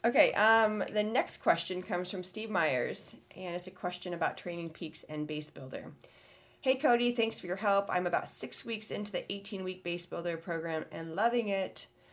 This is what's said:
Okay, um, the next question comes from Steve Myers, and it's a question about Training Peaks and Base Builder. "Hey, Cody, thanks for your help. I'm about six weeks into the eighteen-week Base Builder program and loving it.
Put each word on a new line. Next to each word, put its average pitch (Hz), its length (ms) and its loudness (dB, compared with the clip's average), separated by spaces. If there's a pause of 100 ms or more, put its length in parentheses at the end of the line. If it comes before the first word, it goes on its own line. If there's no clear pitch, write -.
Okay, 240 260 8
um, 214 500 6 (120)
the 208 100 2
next 226 400 0
question 180 400 2
comes 180 260 -2
from 180 140 -6
Steve 214 260 -6
Myers, 156 680 0 (180)
and 185 180 -6
it's 175 140 -6
a 180 40 -10
question 180 420 -6
about 165 240 0
Training 170 320 -6
Peaks 160 400 -10
and 151 180 -4
Base 151 220 -6
Builder. 131 420 -10 (720)
"Hey, 262 140 2
Cody, 240 360 4
thanks 226 260 -2
for - 100 -10
your 180 100 -2
help. 202 320 2
I'm 180 180 0
about 175 220 0
six - 340 -8
weeks 220 280 -6
into 202 200 -4
the - 180 -4
eighteen-week 190 540 -6
Base 175 220 -4
Builder 170 320 -4
program 165 520 -4
and 165 280 -6
loving 226 320 2
it. 196 380 -2 (260)